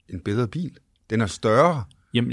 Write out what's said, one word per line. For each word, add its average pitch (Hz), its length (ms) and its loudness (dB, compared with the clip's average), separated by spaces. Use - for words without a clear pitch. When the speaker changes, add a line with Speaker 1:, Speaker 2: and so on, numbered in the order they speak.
Speaker 1:
en 95 100 -10
bedre 107 280 -2
bil. 160 300 -10
Den 113 120 0
er 110 40 2
større. 123 580 2
Speaker 2:
Jamen, 123 200 0